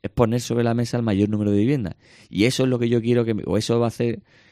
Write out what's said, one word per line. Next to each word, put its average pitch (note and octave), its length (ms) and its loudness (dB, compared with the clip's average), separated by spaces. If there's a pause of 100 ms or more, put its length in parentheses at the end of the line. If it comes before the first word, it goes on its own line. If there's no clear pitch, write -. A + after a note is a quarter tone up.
es - 80 -8
poner A#2+ 320 0
sobre A#2 220 -2
la A#2 100 2
mesa A#2+ 240 -2
el A#2+ 60 -2
mayor G#2 260 2
número G#2 220 0
de G2+ 80 2
viviendas. A2 360 0 (320)
Y F#2+ 180 2
eso C3 180 2
es C3 60 2
lo B2 100 0
que A#2+ 100 0
yo A#2+ 100 2
quiero A#2 240 0
que A2+ 120 -2
me, G2+ 100 -6
o F2 100 -2
eso A#2 240 0
va A#2 60 0
a A#2 40 0
hacer A#2 340 -4 (280)